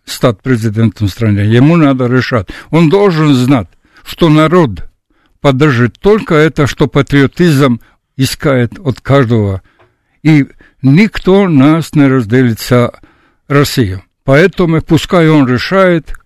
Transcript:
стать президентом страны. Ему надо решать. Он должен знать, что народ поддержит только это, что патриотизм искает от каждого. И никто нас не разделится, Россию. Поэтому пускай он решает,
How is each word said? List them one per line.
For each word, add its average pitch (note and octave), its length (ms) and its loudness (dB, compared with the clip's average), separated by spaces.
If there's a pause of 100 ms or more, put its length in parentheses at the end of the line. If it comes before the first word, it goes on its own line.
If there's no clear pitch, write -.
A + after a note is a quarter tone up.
стать - 380 -4
президентом A2+ 640 -2
страны. G2+ 340 -2
Ему B2 360 2
надо C#3 300 0
решать. B2 420 -2 (220)
Он D#3+ 180 2
должен D#3+ 460 2
знать, B2 340 0 (360)
что - 240 -2
народ D3+ 600 0 (520)
поддержит C3 600 0
только G3+ 340 0
это, D#3 320 0
что - 220 -2
патриотизм C#3 920 0 (360)
искает C3 640 -4
от C3 200 -6
каждого. A2+ 640 -2 (600)
И D3 220 2 (360)
никто F#3 680 2
нас D3+ 460 0
не C#3 140 2
разделится, B2 920 0 (480)
Россию. B2 560 -2 (220)
Поэтому D#3+ 580 0
пускай E3 460 0
он D3+ 180 2
решает, E3+ 680 -2 (120)